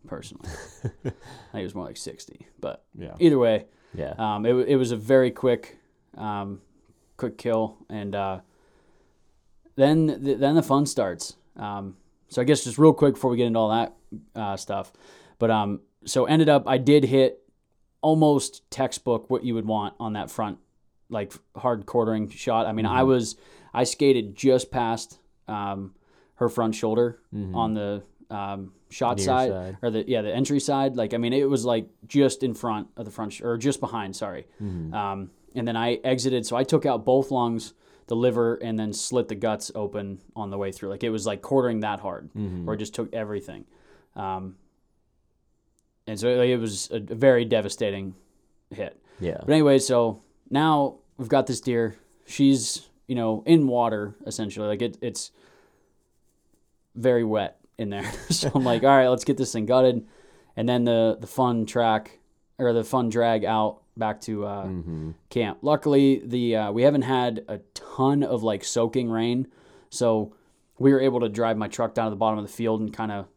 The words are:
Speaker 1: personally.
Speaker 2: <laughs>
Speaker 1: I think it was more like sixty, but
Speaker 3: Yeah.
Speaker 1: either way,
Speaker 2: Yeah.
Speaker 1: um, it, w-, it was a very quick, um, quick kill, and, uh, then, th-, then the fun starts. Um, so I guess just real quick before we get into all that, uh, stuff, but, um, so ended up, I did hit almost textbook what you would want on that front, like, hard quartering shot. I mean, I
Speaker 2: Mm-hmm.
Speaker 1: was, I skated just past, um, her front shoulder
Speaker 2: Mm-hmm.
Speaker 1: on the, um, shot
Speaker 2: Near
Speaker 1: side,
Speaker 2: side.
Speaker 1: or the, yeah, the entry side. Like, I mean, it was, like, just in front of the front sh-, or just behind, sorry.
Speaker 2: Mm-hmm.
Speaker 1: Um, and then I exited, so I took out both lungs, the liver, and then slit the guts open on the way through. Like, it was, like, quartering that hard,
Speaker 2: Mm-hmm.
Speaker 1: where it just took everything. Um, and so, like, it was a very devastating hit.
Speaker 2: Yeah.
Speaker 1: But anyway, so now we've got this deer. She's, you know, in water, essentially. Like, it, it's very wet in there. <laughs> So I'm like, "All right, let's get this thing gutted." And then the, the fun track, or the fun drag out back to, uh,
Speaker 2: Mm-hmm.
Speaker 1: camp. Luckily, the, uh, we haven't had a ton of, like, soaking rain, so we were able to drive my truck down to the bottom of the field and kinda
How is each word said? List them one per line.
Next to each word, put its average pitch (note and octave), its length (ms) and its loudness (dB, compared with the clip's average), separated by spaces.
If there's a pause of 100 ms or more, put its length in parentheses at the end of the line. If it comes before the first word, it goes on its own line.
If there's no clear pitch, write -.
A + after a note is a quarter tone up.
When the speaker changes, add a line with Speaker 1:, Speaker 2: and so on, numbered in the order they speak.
Speaker 1:
personally. - 420 -16 (160)
Speaker 2:
<laughs> - 180 -20
Speaker 1:
I A#2 60 -6 (200)
think - 40 -10 (400)
it G#2+ 100 -8
was F2+ 120 -10
more F2 100 -10
like A1 120 -16
sixty, - 500 -18 (120)
but - 240 -10 (140)
Speaker 3:
Yeah. E2+ 220 -14
Speaker 1:
either D#3 180 6
way, A2+ 280 4 (280)
Speaker 2:
Yeah. D2 240 -8
Speaker 1:
um, G#2+ 280 -4
it, A#2+ 40 4
w-, B2 160 4
it C#3 120 4
was A#2+ 140 2
a A#2 60 -2
very B2+ 340 4
quick, A#2+ 460 -2 (400)
um, G2+ 440 -8 (540)
quick A#2 220 -6
kill, A2 400 -2 (120)
and, G2+ 260 -8
uh, G2 240 -4 (1400)
then, D#3 320 4 (160)
th-, C3+ 160 0
then C#3 160 2
the E3 80 6
fun C#3+ 220 2
starts. F#2+ 500 -4 (200)
Um, G2+ 400 -10 (340)
so B2+ 120 -2
I B2 40 0
guess C#3+ 180 4
just A#2+ 140 -6
real D#3 160 10
quick C#3+ 200 4
before C3 180 0
we A#2+ 60 0
get A#2+ 100 2
into A2+ 120 2
all A2 100 4
that, A2+ 260 0 (400)
uh, G2+ 220 -6
stuff, G2 340 -8 (480)
but, A2+ 120 4
um, G#2 300 0 (240)
so B2+ 200 2
ended D#3 240 6
up, C#3+ 180 4
I C3 100 2
did C#3 280 6
hit C3 360 2 (600)
almost D#3 680 2
textbook B2+ 580 -4
what B2+ 140 -2
you B2 120 -4
would A2 100 -4
want G#2+ 340 -4
on A2 140 -6
that G2 180 -8
front, G#2 260 -6 (520)
like, G#2 240 -8 (220)
hard G#2+ 300 -2
quartering A2 440 0
shot. A2+ 360 -2
I A2 60 -4
mean, A2 140 -2
I B2 160 2
Speaker 2:
Mm-hmm. C3 80 4
Speaker 1:
was, B2 260 0 (380)
I B2 100 0
skated A#2+ 520 2
just B2+ 360 2
past, A#2 480 -4 (280)
um, G2+ 460 -8 (420)
her A#2+ 140 0
front A2+ 260 0
shoulder A#2 440 0 (140)
Speaker 2:
Mm-hmm. G2 220 -8
Speaker 1:
on A2 180 0
the, G2+ 300 -6 (260)
um, G2 440 -10 (160)
shot A#2+ 280 -2
Speaker 2:
Near F#2+ 80 -2
Speaker 1:
side, B2+ 260 2
Speaker 2:
side. F#2+ 300 -8
Speaker 1:
or A#2+ 80 -2
the, A2 180 -2
yeah, A#2 140 0
the G#2 120 -4
entry C3+ 260 0
side. C#3 360 0
Like, A2+ 180 -2
I A#2 40 -2
mean, A#2+ 160 0
it C#3 160 2
was, A#2+ 160 0
like, A#2 240 0 (160)
just C#3 380 2
in A#2 100 -2
front G#2+ 420 -6
of A2+ 100 -12
the G#2 60 -14
front G#2+ 220 -8
sh-, - 80 -16
or A#2 160 -2
just C3+ 240 -2
behind, G#2 340 -6
sorry. G2 300 -10 (160)
Speaker 2:
Mm-hmm. F2 320 -8
Speaker 1:
Um, G2 380 -6 (240)
and A#2 120 -4
then A#2 80 -4
I A#2+ 280 0
exited, B2+ 420 0
so A#2+ 100 -6
I C3 80 2
took - 220 2
out A2+ 200 0
both C3+ 260 2
lungs, A#2 420 -2 (320)
the A#2 100 -4
liver, A#2 400 2
and A2+ 240 -6
then G#2+ 140 -4
slit - 340 -2
the A#2 80 -8
guts G#2+ 400 -4
open G2+ 460 -8 (140)
on G#2 160 -8
the G2 60 -6
way G2 140 -4
through. F#2+ 180 -10
Like, G2+ 140 -8
it A#2 60 -2
was, A2 160 -4
like, G2+ 160 -4
quartering B2 400 0
that G#2 180 -4
hard, F#2 340 -10
Speaker 2:
Mm-hmm. F#2 320 -6
Speaker 1:
where G#2+ 100 -4
it G#2 40 -10
just G#2 140 -10
took A2+ 200 -8
everything. G#2 520 -8 (500)
Um, F#2+ 400 -8 (1500)
and A2 140 -10
so, B2 160 0
like, B2 140 4
it B2 80 2
was G#2+ 340 -6
a A2+ 80 -4
very A#2+ 440 4
devastating G2+ 720 -2 (540)
hit. - 320 -12 (180)
Speaker 2:
Yeah. F2 220 -4
Speaker 1:
But - 100 -6
anyway, D3 280 6
so A#2+ 420 2 (280)
now D3 500 2 (180)
we've A#2+ 100 -8
got C3+ 200 2
this B2 120 -2
deer. A#2 380 -2 (280)
She's, C3+ 640 2 (200)
you B2+ 80 -4
know, A2 300 -2
in D#3 220 6
water, A2 480 0 (100)
essentially. G#2+ 420 -6
Like, G#2+ 140 -2
it, A#2 200 -4
it's - 300 -8 (1600)
very A#2+ 280 2
wet G#2+ 360 -2 (180)
in G#2+ 120 -6
there. G2+ 200 -8 (100)
<laughs> - 100 -18
So - 260 -2
I'm C3 80 2
like, A#2+ 200 2
"All C3+ 60 8
right, C3 180 8
let's B2 180 2
get C#3 120 0
this C3 140 -2
thing A2 140 -4
gutted." B2 400 4 (500)
And A#2 120 -2
then B2 180 2
the, A2+ 340 2
the - 80 -14
fun A#2+ 380 0
track, A2 540 -2 (380)
or A#2+ 160 2
the A2+ 100 2
fun A#2+ 260 0
drag A2+ 360 2
out G#2+ 360 0 (160)
back A2 240 -4
to, G#2 240 -6
uh, G2+ 200 -8
Speaker 2:
Mm-hmm. E2 460 -8 (180)
Speaker 1:
camp. A2 320 -4
Luckily, C#3 640 4
the, A#2+ 300 -2
uh, G#2+ 160 0
we A#2 120 2
haven't C#3+ 200 6
had B2 440 -2
a G#2 120 -10 (140)
ton C#3+ 500 0
of, A#2 200 -2
like, G#2 200 -2
soaking A#2 460 -2
rain, A#2+ 380 -2 (420)
so A2 440 0 (460)
we C3+ 140 6
were C3+ 80 4
able C3+ 180 2
to A#2 100 0
drive A2+ 280 0
my G#2+ 100 -4
truck A2+ 260 -4
down A2+ 120 -2
to A2 60 -2
the G#2 40 -8
bottom A2 240 0
of G2+ 60 -8
the - 60 -16
field A2 300 -2
and G#2+ 140 -6
kinda G#2 420 -8